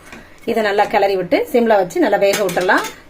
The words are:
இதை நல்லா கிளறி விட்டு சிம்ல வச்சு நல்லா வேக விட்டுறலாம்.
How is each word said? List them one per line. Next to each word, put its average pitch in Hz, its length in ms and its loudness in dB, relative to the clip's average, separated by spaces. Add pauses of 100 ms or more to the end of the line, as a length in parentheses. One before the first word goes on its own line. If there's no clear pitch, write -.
(460)
இதை 226 180 -2
நல்லா 202 220 0
கிளறி 196 300 0
விட்டு 269 360 -2
சிம்ல 233 160 2
வச்சு 202 320 2
நல்லா 208 180 2
வேக 196 260 0
விட்டுறலாம். 185 380 0 (280)